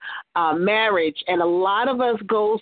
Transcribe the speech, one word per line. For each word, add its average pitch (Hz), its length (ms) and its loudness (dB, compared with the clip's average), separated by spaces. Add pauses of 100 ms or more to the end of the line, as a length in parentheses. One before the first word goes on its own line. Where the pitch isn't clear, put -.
(340)
uh, 160 200 0
marriage, 190 720 0
and 180 140 2
a 170 40 2
lot 190 400 0
of 254 140 -2
us 240 160 0 (100)
go 214 360 0